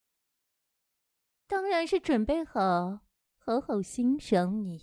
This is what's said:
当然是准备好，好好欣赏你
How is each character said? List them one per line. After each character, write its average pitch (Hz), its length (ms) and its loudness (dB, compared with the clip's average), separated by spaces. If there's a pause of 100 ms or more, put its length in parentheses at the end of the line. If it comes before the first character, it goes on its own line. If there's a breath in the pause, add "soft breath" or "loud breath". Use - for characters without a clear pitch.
(1500)
当 392 200 -2
然 339 200 0
是 370 120 2
准 240 240 0
备 311 200 0
好， 190 560 0 (400)
好 240 200 0
好 240 220 -2
欣 254 380 0
赏 196 440 2
你 180 200 -6